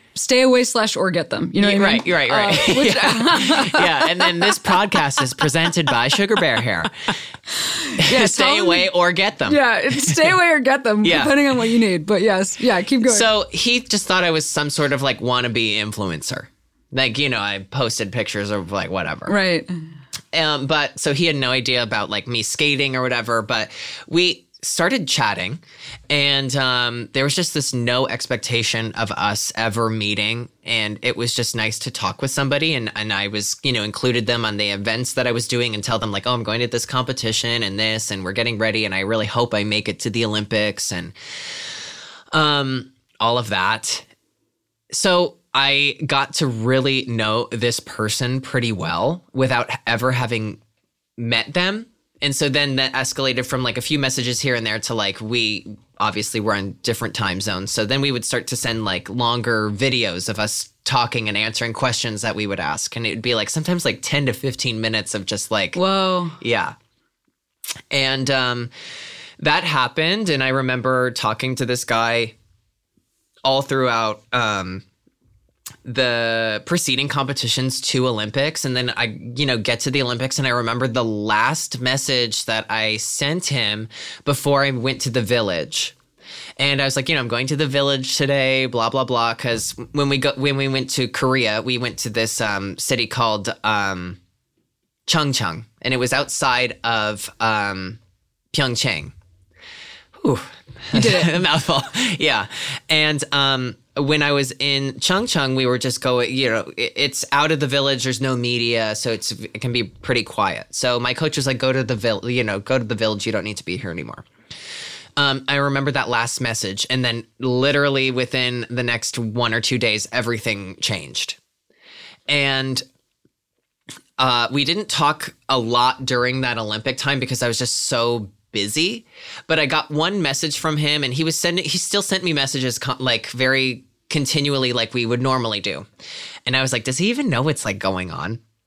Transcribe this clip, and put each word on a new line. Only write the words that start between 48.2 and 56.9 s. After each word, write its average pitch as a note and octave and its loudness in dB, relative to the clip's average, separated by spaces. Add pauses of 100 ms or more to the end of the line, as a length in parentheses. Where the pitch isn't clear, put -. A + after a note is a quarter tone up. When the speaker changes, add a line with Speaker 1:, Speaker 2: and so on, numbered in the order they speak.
Speaker 2:
pretty A#2+ -2
well F#2 -2 (100)
without B2+ 2 (180)
ever A#2 2
having A2+ -2 (560)
met A#2 -2
them. G3 -2 (340)
And C#3 0
so D3 0
then C#3 0
that C3 0
escalated C3 -2
from, C3 -2
like, A#2+ -2
a A#2+ -4
few D3+ 0
messages B2+ 0
here C3+ 0
and A2+ 0
there G#2+ -2
to, A#2 -6
like, G2+ -2
we G#2+ -2 (220)
obviously G#2+ 0
were G#2 2
on G2 -2 (100)
different A#2 -2